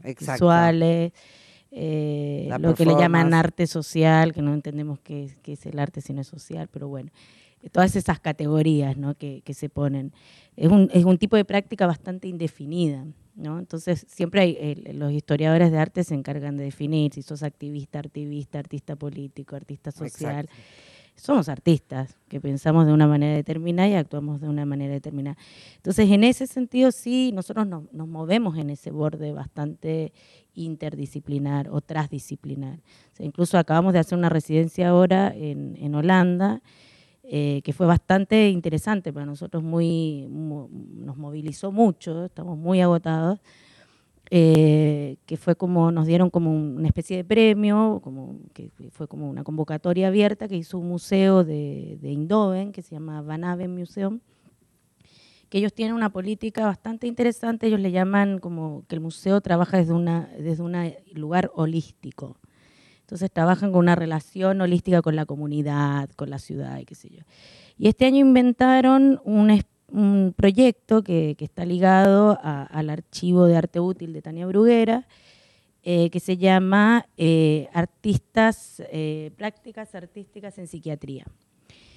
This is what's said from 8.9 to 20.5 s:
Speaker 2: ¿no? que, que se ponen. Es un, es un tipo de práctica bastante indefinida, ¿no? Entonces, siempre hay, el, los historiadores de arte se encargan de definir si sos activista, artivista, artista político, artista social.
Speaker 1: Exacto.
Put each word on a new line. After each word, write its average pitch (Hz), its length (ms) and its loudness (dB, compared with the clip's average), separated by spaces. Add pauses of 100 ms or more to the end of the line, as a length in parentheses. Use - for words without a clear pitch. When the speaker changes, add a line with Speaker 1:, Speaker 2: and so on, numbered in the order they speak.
Speaker 2:
¿no? 143 160 -6
que, 143 320 -14
que 143 80 -12
se 143 160 -12
ponen. 139 440 -4 (420)
Es 160 160 2
un, 196 220 6
es 175 120 6
un 185 140 4
tipo 208 160 0
de 202 100 2
práctica 202 400 -2
bastante 180 420 -6
indefinida, 160 800 -4 (300)
¿no? 156 240 -10
Entonces, 170 500 -6
siempre 185 320 -2
hay, 175 180 2
el, 143 380 -10
los 143 140 -4
historiadores 156 600 2
de 160 60 0
arte 156 260 -2
se 160 120 -6
encargan 143 420 -8
de 139 60 -8
definir 147 500 -2
si 143 80 -14
sos 147 220 -12
activista, 147 560 -12
artivista, 147 580 -12
artista 143 380 -12
político, 143 600 -14
artista 143 360 -14
social. 147 540 -10
Speaker 1:
Exacto. - 100 -20 (600)